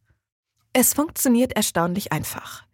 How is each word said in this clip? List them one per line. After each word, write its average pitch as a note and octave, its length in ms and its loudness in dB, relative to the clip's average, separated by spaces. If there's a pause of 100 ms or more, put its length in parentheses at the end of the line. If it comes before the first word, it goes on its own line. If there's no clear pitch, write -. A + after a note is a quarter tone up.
(720)
Es B3+ 220 4
funktioniert B3+ 600 2
erstaunlich F3+ 580 -2
einfach. - 600 -6